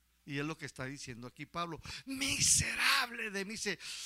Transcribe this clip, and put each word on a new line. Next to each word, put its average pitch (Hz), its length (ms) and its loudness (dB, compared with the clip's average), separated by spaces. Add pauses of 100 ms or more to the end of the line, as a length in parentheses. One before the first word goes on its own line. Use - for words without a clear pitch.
(260)
Y 143 140 -2
es 147 60 0
lo 156 120 -4
que - 80 -8
está 131 180 -8
diciendo 127 420 -8
aquí 139 200 -12
Pablo. 170 340 -4 (260)
"Miserable 254 1300 4
de 190 140 -2
mí", 202 60 -6
dice, 202 280 -2 (260)